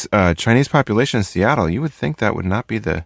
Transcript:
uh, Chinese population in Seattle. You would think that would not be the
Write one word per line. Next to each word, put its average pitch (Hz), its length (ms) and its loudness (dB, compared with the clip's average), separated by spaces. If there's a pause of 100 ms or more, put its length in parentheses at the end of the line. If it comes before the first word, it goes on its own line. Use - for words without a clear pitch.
(120)
uh, 92 220 4
Chinese 117 340 2
population 127 520 0
in 101 40 0
Seattle. 98 460 0
You 101 120 -2
would 156 120 -6
think 147 240 -4
that 107 180 -2
would 90 100 -6
not 98 220 -2
be 113 120 -4
the 85 260 -4